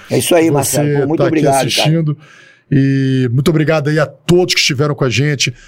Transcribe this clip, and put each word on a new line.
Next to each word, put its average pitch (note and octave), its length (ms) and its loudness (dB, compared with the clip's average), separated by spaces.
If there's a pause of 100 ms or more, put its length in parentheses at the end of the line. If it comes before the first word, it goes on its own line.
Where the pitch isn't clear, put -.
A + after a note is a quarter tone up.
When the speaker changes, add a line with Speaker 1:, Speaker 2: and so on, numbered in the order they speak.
(100)
Speaker 1:
É A#2 60 0
isso C3+ 180 0
aí, D#3+ 120 4
Speaker 2:
você E3 40 2
Speaker 1:
Marcelo. D3 520 0
Pô, C3 60 0
muito D#3+ 100 -2
Speaker 2:
tá C#3+ 60 2
aqui C3+ 40 0
Speaker 1:
obrigado, D3 240 2
cara. C3 140 0
Speaker 2:
assistindo. D3+ 500 0 (540)
E C3+ 600 0
muito C3 200 0
obrigado D#3 400 0
aí D#3 80 0
a D3+ 80 2
todos F3 480 0
que - 60 -2
estiveram D3 340 -2
com C#3+ 100 -2
a C3 60 0
gente, C3+ 420 -2 (160)